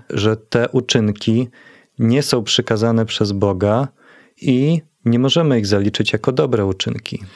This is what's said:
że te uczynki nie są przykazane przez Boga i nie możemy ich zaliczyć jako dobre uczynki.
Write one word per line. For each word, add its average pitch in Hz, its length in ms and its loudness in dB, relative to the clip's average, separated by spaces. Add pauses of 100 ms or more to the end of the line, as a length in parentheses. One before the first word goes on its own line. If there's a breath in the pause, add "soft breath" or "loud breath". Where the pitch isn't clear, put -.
(100)
że 110 260 0
te 117 320 -2
uczynki 117 800 0 (500 loud breath)
nie 117 240 2
są 120 220 0
przykazane 113 600 0
przez 104 260 -2
Boga 101 560 0 (520 soft breath)
i 147 400 2 (240)
nie 117 140 2
możemy 135 400 2
ich 104 80 0
zaliczyć 104 460 0
jako 131 200 -2
dobre 123 340 0
uczynki. - 560 -6 (140)